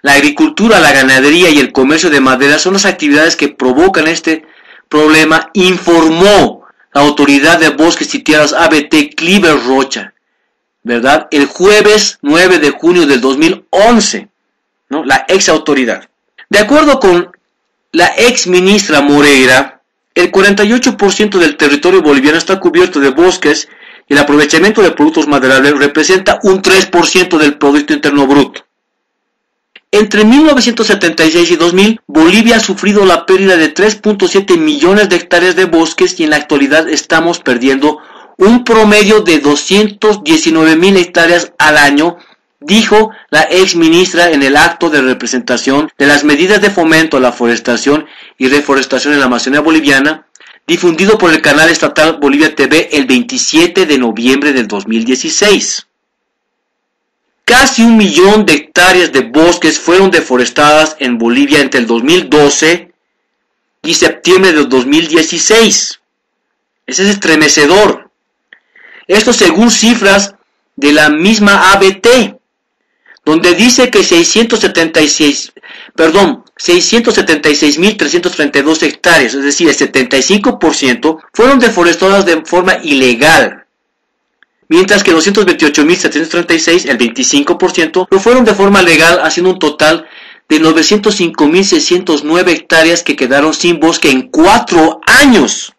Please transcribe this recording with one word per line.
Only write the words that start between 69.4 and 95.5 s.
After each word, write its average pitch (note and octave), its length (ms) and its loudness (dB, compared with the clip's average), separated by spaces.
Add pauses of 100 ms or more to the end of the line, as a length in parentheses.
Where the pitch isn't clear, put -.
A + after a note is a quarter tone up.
cifras G3+ 640 0 (400)
de D3 200 0
la D3+ 160 2
misma G3 600 2
A G3 40 2
B F#3+ 160 2
T, A#3+ 460 0 (880)
donde E3+ 280 2
dice A#3+ 360 2
que G3+ 120 0
seiscientos G#3+ 580 0
setenta E3 420 -2
y D#3 80 0
seis, - 420 -4 (420)
perdón, E3 500 0 (120)
seiscientos G#3+ 560 0
setenta D#3 380 -2
y C#3+ 60 -2
seis D3 220 -2
mil G#3 200 0
trescientos E3+ 340 -4
treinta C#3+ 280 -2
y - 20 -4
dos D#3 200 -2
hectáreas, C#3 520 -2
es C#3 100 -6
decir, D3+ 240 0
el C#3 60 0
setenta C3+ 420 -2
y C3 60 0
cinco G3+ 360 -2
por D#3+ 160 0
ciento, C#3+ 440 -4 (160)
fueron C4 240 2
deforestadas F#3+ 680 0
de E3 220 -2
forma F3+ 360 -2
ilegal, C#3 840 0 (1000)
mientras G3 360 2
que F#3 80 2
doscientos G3 320 0
veintiocho D#3 400 0
mil E3+ 120 0
setecientos D#3+ 340 -6
treinta E3+ 240 -4
y D#3+ 40 -2
seis, E3+ 280 -2
el C3 100 -2
veinticinco C3+ 600 -2
por F3+ 140 -2
ciento, F3 380 -4
lo G3 80 2
fueron A#3+ 280 2
de G#3+ 80 2
forma G3 260 2
legal, E3+ 420 2
haciendo E3+ 280 -2
un F#3 80 -4
total D#3 480 -2 (420)
de D#3 120 0
novecientos G3+ 560 0
cinco E3 300 -2
mil F3+ 180 0
seiscientos E3+ 600 -2
nueve F3 280 0
hectáreas E3 500 0
que - 140 -4
quedaron C#3 360 -2
sin E3+ 280 -2
bosque D#3+ 300 0
en C3 200 -4
cuatro F3 760 2
años. A#3 720 0